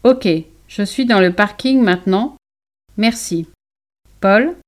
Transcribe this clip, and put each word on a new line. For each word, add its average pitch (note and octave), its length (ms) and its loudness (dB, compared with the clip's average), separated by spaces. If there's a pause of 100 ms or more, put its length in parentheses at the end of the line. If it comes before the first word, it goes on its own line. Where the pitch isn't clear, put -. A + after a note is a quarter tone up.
Ok, B3+ 240 2 (400)
je - 140 -8
suis A#3+ 240 -4
dans A3 140 2
le F3+ 120 4
parking B3+ 480 0
maintenant. F#3+ 560 0 (600)
Merci. G#3 520 -4 (720)
Paul. A#3 360 2 (120)